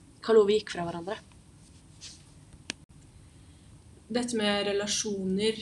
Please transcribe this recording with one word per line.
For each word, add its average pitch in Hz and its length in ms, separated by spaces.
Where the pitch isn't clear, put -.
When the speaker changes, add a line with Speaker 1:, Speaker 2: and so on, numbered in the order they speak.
Speaker 1:
Karl 226 160
Ove 208 180
gikk 208 160
fra 175 140
hverandre. 175 320
Speaker 2:
Dette 240 300
med 208 300
relasjoner, 202 960